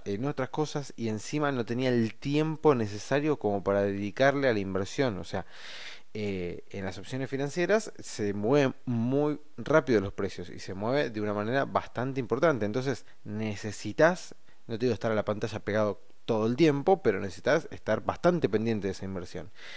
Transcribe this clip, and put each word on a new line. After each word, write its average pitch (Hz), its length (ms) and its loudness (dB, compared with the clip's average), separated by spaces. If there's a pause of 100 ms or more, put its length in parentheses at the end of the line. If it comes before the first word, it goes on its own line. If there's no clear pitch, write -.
en 101 200 -2
otras 135 240 -2
cosas 147 460 -4
y 113 140 -4
encima 143 420 -2
no 120 140 0
tenía 123 240 0
el 117 260 2
tiempo 151 600 4
necesario 127 640 0
como 101 260 0
para 101 180 4
dedicarle 104 640 2
a 120 60 6
la 107 60 2
inversión. 98 580 -2
O 90 80 -6
sea, 95 200 -4 (680)
eh, 92 560 -4
en 98 160 -6
las 95 120 -6
opciones 131 320 -6
financieras 143 720 0
se 104 340 -2
mueven 127 420 4 (100)
muy 131 540 0 (180)
rápido 135 420 4
los 98 140 0
precios 92 360 -4
y - 100 -12
se - 140 -8
mueve 123 360 0
de 107 120 -4
una 104 120 0
manera 117 320 0
bastante 123 560 -2
importante. 123 440 2
Entonces 127 400 -2 (200)
necesitas... 110 1080 0 (320)
No 113 120 -4
te 120 60 0
digo 120 80 4
estar 110 180 0
a 110 40 2
la 101 100 2
pantalla 107 340 -2
pegado 104 420 0 (280)
todo 110 160 2
el 120 100 2
tiempo, 151 460 6
pero 101 180 4
necesitas 123 520 0
estar 107 340 -2
bastante 156 440 2
pendiente 107 380 0
de 95 40 0
esa - 120 -8
inversión. 87 460 -8 (280)